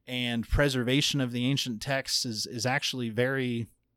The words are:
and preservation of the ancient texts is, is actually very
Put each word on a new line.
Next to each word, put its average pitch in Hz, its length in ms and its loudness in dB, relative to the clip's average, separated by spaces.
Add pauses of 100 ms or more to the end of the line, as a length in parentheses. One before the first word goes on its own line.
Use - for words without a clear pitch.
and 120 400 -2
preservation 139 760 2
of 123 100 -2
the 123 140 0
ancient 127 340 0
texts 135 460 -2
is, 107 200 -4
is 117 200 -4
actually 127 420 -2
very 123 600 0 (280)